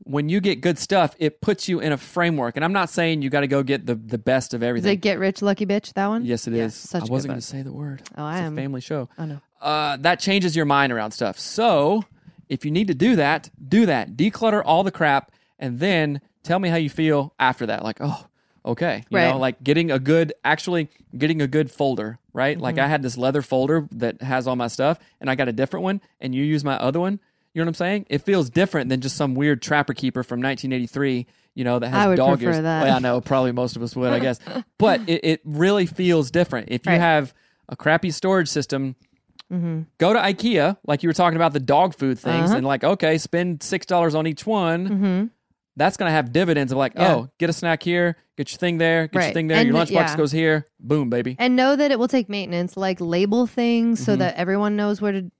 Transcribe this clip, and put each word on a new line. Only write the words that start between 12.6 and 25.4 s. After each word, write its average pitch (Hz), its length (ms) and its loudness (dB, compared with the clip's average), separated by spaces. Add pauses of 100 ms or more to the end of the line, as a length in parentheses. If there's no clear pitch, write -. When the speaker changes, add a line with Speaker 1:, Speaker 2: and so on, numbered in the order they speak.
Speaker 1:
you 151 60 -4
need 175 200 0
to 170 40 0
do 202 220 4
that, 151 340 0 (180)
do 202 200 6
that. 120 280 -2
Declutter 208 480 2
all 165 200 4
the 190 80 -2
crap 139 400 0 (260)
and 123 220 -6
then 156 420 0 (220)
tell 175 160 0
me 185 100 -2
how 165 80 2
you 156 120 -2
feel 151 500 0
after 127 260 2
that. 107 180 -4
Like, 110 160 -6
"Oh, 156 280 -6 (360)
okay." 117 460 -4
You 202 80 0
Speaker 2:
Right. 170 140 4
Speaker 1:
know, 131 80 -2
like, 131 240 -2
getting 160 260 2
a 135 80 2
good, 156 360 2 (120)
actually 160 440 0 (280)
getting 156 240 0
a 139 60 2
good 143 240 0
folder, 120 480 -2 (140)
right? 135 280 -2
Like, 123 140 -2
Speaker 2:
Mm-hmm. 135 80 2
Speaker 1:
I 143 40 2
had 151 140 0
this 127 160 -6
leather 135 240 0
folder 143 520 0
that 113 280 -4
has 131 240 -2
all 127 100 -2
my 120 120 -2
stuff, 139 320 0 (200)
and 139 120 -8
I - 40 0
got 135 120 0